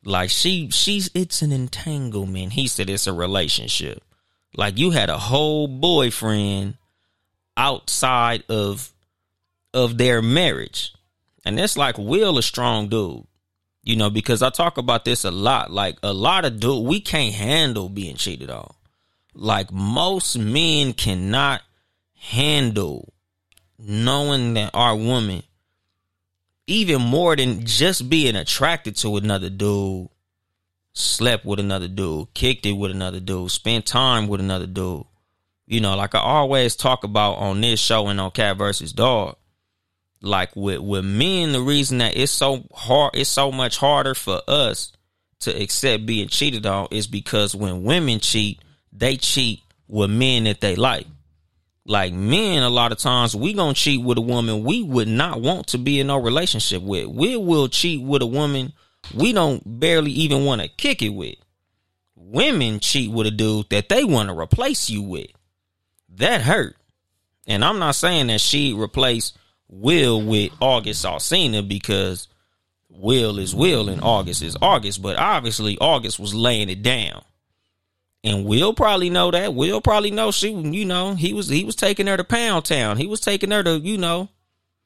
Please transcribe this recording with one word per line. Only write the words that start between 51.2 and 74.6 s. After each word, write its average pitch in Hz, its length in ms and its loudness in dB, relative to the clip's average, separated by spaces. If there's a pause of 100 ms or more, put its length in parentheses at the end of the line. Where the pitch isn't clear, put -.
Like, 95 280 0
men, 147 500 2
a 123 80 2
lot 120 220 2
of 110 60 -8
times, 120 380 2
we 147 160 -2
gonna 170 220 2
cheat 139 280 2
with 120 160 2
a 113 40 0
woman 117 420 0
we 208 180 0
would 127 240 0
not 123 340 0
want 156 280 -2
to 123 100 -2
be 139 220 0
in 139 80 0
no 139 80 0
relationship 120 680 0
with. 92 240 -4
We 143 300 0
will 165 320 2
cheat 156 340 0
with 135 200 0
a 120 40 0
woman 139 460 -2 (420)
we 220 180 2
don't 156 320 2
barely 151 480 0
even 143 320 0
wanna 117 220 0
kick - 360 -2
it 104 80 -2
with. 90 260 -10 (800)
Women 117 640 0
cheat 120 320 0
with 113 140 0
a 107 40 2
dude 107 400 0
that 101 180 0
they 254 140 4
wanna 107 340 2
replace 233 540 0
you 101 120 -4
with. 90 260 -8 (800)
That 147 320 2
hurt. 147 360 0 (720)
And 104 160 0
I'm 196 160 2
not 151 160 2
saying 160 340 2
that 107 120 2
she 143 320 2
replaced 113 640 -2 (320)
Will 117 540 2
with 107 380 2
August 117 440 2
Alsina 107 640 0
because 95 580 -2 (640)
Will 107 500 0
is 95 160 -4
Will 135 360 2
and 95 100 -4
August 101 420 0
is 82 180 -8